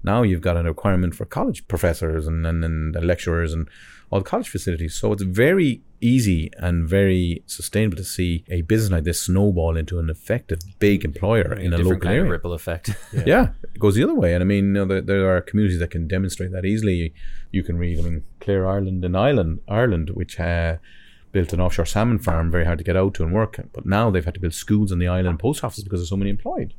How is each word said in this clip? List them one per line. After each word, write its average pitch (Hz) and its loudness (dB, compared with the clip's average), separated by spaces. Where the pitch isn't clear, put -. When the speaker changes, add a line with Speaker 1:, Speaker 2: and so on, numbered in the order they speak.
Speaker 1:
Now 110 2
you've 92 2
got 87 0
a 85 0
requirement 90 0
for - -8
college - -4
professors 80 0
and, 82 -2
and, 82 0
and 80 -2
lecturers 85 0
and 80 -4
all 98 0
the 95 -2
college 233 -4
facilities. 85 -4
So 107 -2
it's 101 -2
very 127 2
easy 110 2
and 85 0
very 92 2
sustainable - -2
to 92 -8
see 90 -2
a 87 -2
business 110 2
like 82 2
this 85 -2
snowball 90 2
into 82 -4
an 80 -2
effective - -4
big 104 4
employer 95 0
Speaker 2:
A - -8
Speaker 1:
in 90 0
a 85 2
Speaker 2:
different 87 2
Speaker 1:
local 90 2
Speaker 2:
kind 90 2
of - 2
Speaker 1:
area. 190 2
Speaker 2:
ripple 85 -4
effect. 82 -6
<laughs> - -16
Speaker 1:
Yeah. - -2
Yeah, 208 4
it - -8
goes 104 4
the 117 4
other 320 2
way. 87 4
And 90 2
I - 2
mean, 98 4
you 98 2
know, 98 2
there, 95 0
there 95 2
are 87 2
communities 98 2
that 85 -2
can 82 -4
demonstrate 92 -2
that 92 -6
easily. 95 0
You 95 0
can 87 -2
read, 85 0
I - 2
mean, 85 -2
Clare 95 0
Ireland 95 -2
in 90 -2
Ireland, 95 2
Ireland, 98 0
which, 90 -8
uh, 85 -2
built 87 0
an 85 0
offshore 87 2
salmon 113 2
farm, 82 0
very 87 2
hard 85 2
to 80 -8
get 90 0
out 98 2
to - -2
and 80 0
work. 107 -2
But - -10
now 104 2
they've 90 2
had 82 -4
to 92 -10
build 87 -2
schools 104 0
on 90 0
the 87 2
island, 90 0
post 143 -2
offices, 107 -8
because 95 -4
there's 85 -6
so 98 -2
many 98 0
employed. 254 -2